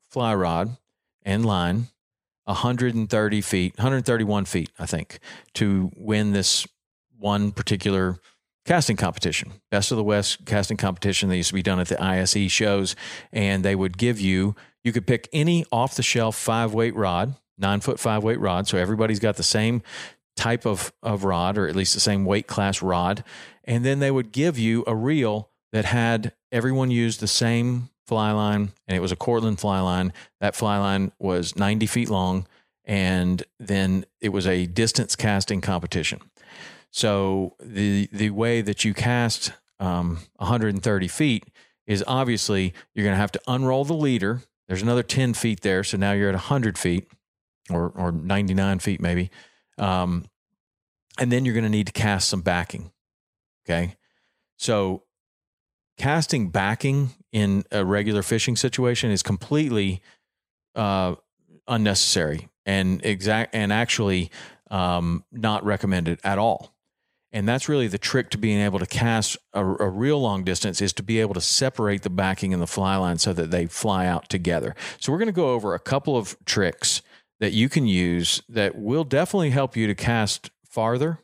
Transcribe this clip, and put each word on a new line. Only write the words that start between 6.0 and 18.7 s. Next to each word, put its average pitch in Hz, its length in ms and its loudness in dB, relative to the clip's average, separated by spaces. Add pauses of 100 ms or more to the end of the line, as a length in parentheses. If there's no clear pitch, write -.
this - 340 0 (520)
one 104 320 0
particular 95 680 0 (480)
casting 151 320 2
competition, - 540 -2 (180)
Best 101 200 0
of 123 60 0
the 110 80 0
West 104 400 0
casting 104 320 0
competition 95 540 0
that 92 80 2
used 85 100 0
to - 60 -6
be 95 80 0
done 92 180 2
at 90 80 -2
the - 100 -2
I 92 200 2
S 92 180 2
E 101 100 2
shows. 98 480 0 (380)
And 98 320 0
they 98 100 2
would 92 220 -2
give 113 240 0
you, 95 340 2 (300)
you 120 80 0
could 107 140 -2
pick - 260 0
any 165 400 2
off-the-shelf 117 640 0
five-weight 113 580 0
rod, 101 420 0 (200)
nine-foot 101 420 0
five-weight 110 400 0
rod. 98 300 0
So - 80 0